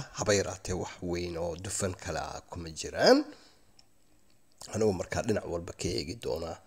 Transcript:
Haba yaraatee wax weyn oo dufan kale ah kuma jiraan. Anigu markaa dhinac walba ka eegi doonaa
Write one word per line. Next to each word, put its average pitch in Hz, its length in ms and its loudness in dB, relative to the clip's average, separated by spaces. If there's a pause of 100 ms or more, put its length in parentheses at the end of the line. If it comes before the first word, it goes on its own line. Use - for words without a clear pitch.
(120)
Haba - 220 2
yaraatee 92 420 0
wax 85 240 -4
weyn 87 340 -4
oo 82 220 -4
dufan 95 400 -2
kale 80 240 -6
ah 73 220 -8
kuma 82 280 -10
jiraan. 190 540 6 (1400)
Anigu 107 320 2
markaa 85 300 -2
dhinac 104 220 0
walba 85 280 -6
ka - 140 -6
eegi 82 280 -4
doonaa 80 500 -4